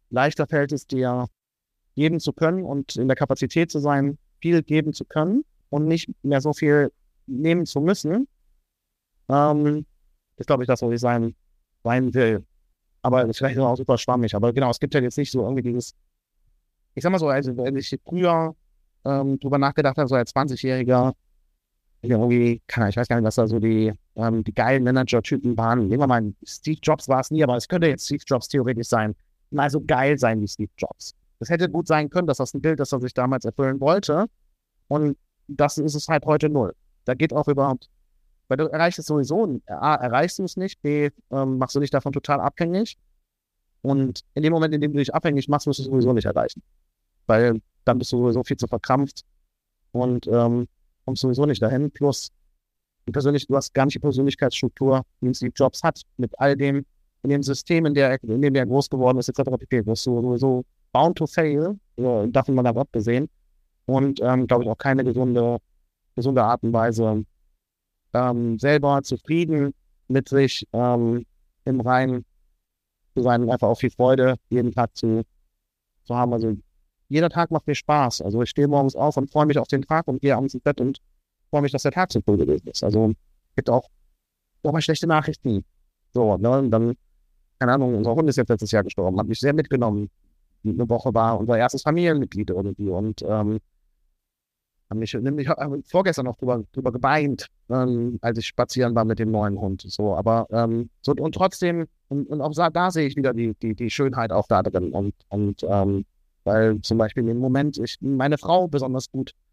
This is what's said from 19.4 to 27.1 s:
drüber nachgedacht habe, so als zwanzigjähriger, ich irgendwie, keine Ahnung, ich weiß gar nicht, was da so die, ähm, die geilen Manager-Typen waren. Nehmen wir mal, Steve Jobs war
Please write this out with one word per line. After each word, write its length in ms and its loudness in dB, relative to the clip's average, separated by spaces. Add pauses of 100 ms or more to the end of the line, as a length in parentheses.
drüber 180 0
nachgedacht 380 0
habe, 120 0
so 60 0
als 160 0
zwanzigjähriger, 840 0 (840)
ich 100 -4
irgendwie, 580 2
keine 160 0
Ahnung, 60 2
ich 60 -4
weiß 120 -2
gar 80 0
nicht, 80 2
was 100 0
da 140 2
so 100 0
die, 340 2 (220)
ähm, 300 -2
die 100 -6
geilen 300 2
Manager-Typen 720 0
waren. 320 2
Nehmen 120 0
wir 60 4
mal, 260 0 (120)
Steve 360 -6
Jobs 280 0
war 100 2